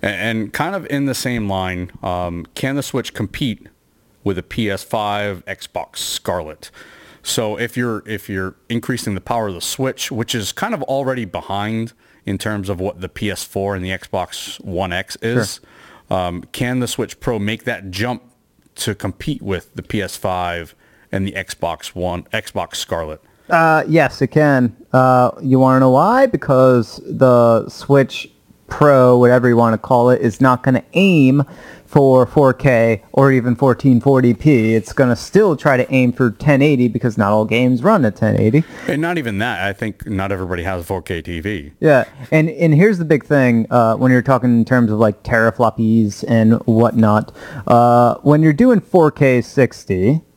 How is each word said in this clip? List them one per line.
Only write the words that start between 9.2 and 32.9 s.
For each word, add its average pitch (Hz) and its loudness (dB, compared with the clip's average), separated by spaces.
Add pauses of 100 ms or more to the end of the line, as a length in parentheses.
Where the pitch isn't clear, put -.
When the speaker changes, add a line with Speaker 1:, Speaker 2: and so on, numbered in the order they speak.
Speaker 1:
power 113 -4
of 95 -8
the 85 -12
Switch, - -6
which 117 -6
is 107 -6
kind 220 -6
of 151 -8
already 131 -4
behind 104 -6 (320)
in 98 -6
terms 104 -6
of 90 -6
what 92 -8
the 92 -10
P 104 -8
S - -10
four 98 -6
and 92 -8
the 92 -8
Xbox - -10
One 92 -6
X 90 -8
is, 113 -4 (500)
Speaker 2:
Sure. 95 -2
Speaker 1:
um, 87 -6
can 127 -6
the 120 -6
Switch - -8
Pro 120 -4
make 107 -6
that 101 -8
jump 113 -6 (540)
to - -6
compete - -8
with 95 -8
the - -12
P 107 -6
S 95 -8
five 87 -6 (380)
and 95 -4
the 98 -6
Xbox - -10
One, 87 -6 (100)
Xbox 101 -8
Scarlet? 78 -8 (300)
Speaker 2:
Uh, 160 2
yes, 151 0
it 135 0
can. 139 2 (160)
Uh, 127 4 (100)
you 131 2
wanna 131 4
know 131 4
why? 202 4
Because 131 2
the 117 2
Switch - 0 (360)
Pro, 131 4
whatever 123 4
you 117 4
wanna 113 2
call 123 2
it, 127 2
is 113 -2
not 131 2
gonna 131 0
aim 151 2 (440)
for 131 4
four 135 2
K 117 2 (120)